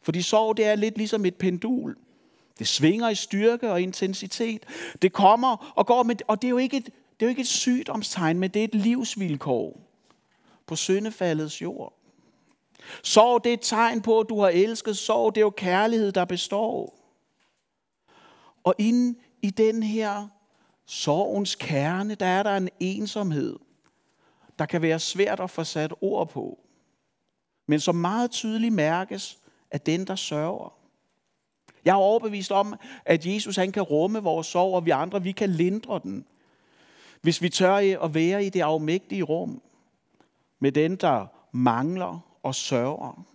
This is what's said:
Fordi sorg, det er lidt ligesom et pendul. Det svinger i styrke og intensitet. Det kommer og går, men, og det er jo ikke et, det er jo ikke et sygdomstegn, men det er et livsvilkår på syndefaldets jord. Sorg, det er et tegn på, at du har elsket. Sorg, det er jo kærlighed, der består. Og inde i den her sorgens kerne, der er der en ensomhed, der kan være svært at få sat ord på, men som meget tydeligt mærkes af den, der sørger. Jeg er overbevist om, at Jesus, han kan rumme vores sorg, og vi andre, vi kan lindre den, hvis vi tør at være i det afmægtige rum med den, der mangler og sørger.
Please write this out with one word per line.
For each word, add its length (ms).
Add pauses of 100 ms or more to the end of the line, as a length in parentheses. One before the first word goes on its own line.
Fordi 200
sorg, 360
det 80
er 100
lidt 220
ligesom 280
et 100
pendul. 600 (600)
Det 80
svinger 420
i 60
styrke 560
og 100
intensitet. 840 (360)
Det 120
kommer 640
og 100
går, 180
men, 240
og 140
det 60
er 20
jo 80
ikke 200
et, 80
det 400
er 0
jo 40
ikke 120
et 60
sygdomstegn, 920
men 100
det 100
er 40
et 120
livsvilkår 1040 (840)
på 100
syndefaldets 880
jord. 320 (1080)
Sorg, 400
det 60
er 40
et 80
tegn 400
på, 180
at 100
du 100
har 100
elsket. 480
Sorg, 380
det 60
er 40
jo 40
kærlighed, 600
der 140
består. 760 (1600)
Og 140
inde 420 (220)
i 80
den 340
her 440 (580)
sorgens 680
kerne, 600
der 100
er 180
der 140
en 120 (100)
ensomhed, 800 (1000)
der 60
kan 160
være 180
svært 400
at 100
få 140
sat 380
ord 280
på, 300 (1080)
men 120
som 160
meget 360
tydeligt 420
mærkes 680 (320)
af 100
den, 260
der 80
sørger. 580 (1120)
Jeg 60
er 40
overbevist 560
om, 240 (300)
at 200
Jesus, 300
han 160
kan 120
rumme 400
vores 240
sorg, 280
og 100
vi 40
andre, 340
vi 80
kan 180
lindre 540
den, 220 (960)
hvis 200
vi 80
tør 260
at 380
være 320
i 40
det 120
afmægtige 600
rum 380 (960)
med 120
den, 240
der 300 (260)
mangler 680 (260)
og 100
sørger. 800